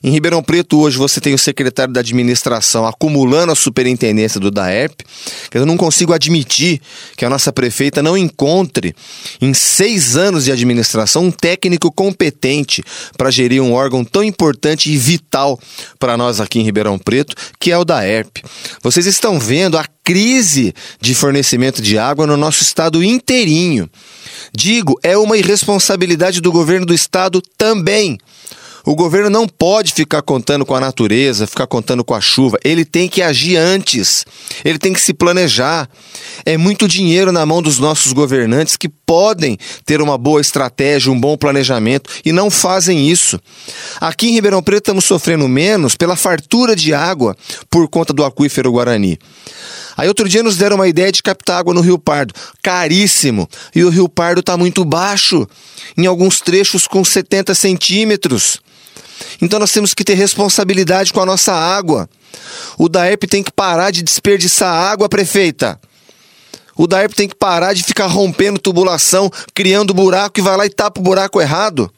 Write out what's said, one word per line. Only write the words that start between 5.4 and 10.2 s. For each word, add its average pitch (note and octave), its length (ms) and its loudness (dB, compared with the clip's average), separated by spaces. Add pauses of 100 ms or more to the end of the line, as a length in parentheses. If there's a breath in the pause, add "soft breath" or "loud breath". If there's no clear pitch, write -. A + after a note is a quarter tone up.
Quer - 80 -2
dizer, - 0 -
eu C3+ 80 2
não E3+ 100 2
consigo F3 360 2
admitir D#3+ 680 0 (340 loud breath)
que - 80 -6
a A#2+ 60 0
nossa C3+ 240 0
prefeita C3+ 480 0
não E3 160 2
encontre, D#3 760 0 (440 loud breath)
em C3 140 2
seis E3+ 640 0
anos F3 280 2